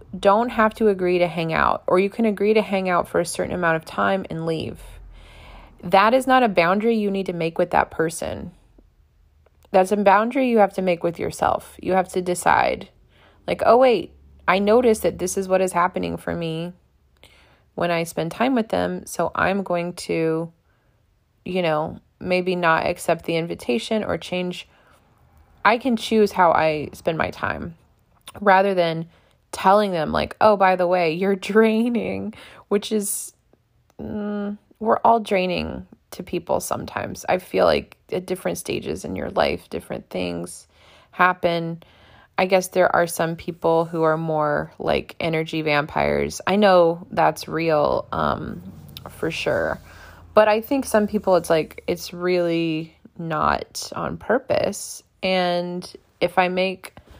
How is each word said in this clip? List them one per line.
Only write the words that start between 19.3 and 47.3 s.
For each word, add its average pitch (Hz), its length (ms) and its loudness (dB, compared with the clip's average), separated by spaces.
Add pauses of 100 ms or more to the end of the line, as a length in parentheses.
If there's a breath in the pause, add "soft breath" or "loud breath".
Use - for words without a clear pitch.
I'm 190 280 0
going 175 320 -4
to, 165 580 -2 (920)
you 185 180 -4
know, 160 380 -2 (200)
maybe 180 340 -2
not 170 320 2
accept 170 380 -2
the 170 120 -2
invitation 220 680 -4
or 175 140 -4
change." 180 500 -8 (960 soft breath)
I 233 140 4
can 233 180 0
choose 214 340 2
how 175 220 4
I 151 400 0
spend 160 260 -4
my - 120 -2
time, - 440 -8 (680)
rather 196 320 4
than 165 360 0 (420 soft breath)
telling 202 400 4
them, 160 220 -2
like, - 280 -2
"Oh, 208 160 6
by 190 200 4
the 180 100 0
way, 175 260 2
you're 190 240 0
<laughs> 190 160 -8
draining," 220 840 0 (340 loud breath)
which 202 240 -2
is, 202 400 -4 (680)
mm, 208 560 -6 (220)
we're 220 260 0
all 233 160 4
draining 185 680 -4 (260)
to - 100 -12
people - 380 -4
sometimes. - 680 -8
I 139 100 2
feel - 260 -2
like 151 320 0 (160)
at 185 140 -4
different 180 320 -6
stages - 460 -8
in 92 120 -8
your - 140 -6
life, - 400 0
different - 400 -10
things 175 560 -8 (440 soft breath)
happen. 170 720 0 (560 soft breath)
I 185 80 2
guess 185 220 2
there - 260 2
are 170 120 4
some 165 300 -4
people 165 500 0
who 165 160 -4
are 156 140 4
more, 156 640 -2
like, - 400 -2
energy 160 440 -4
vampires. 147 840 0
I 185 100 2
know 180 540 4
that's 160 380 0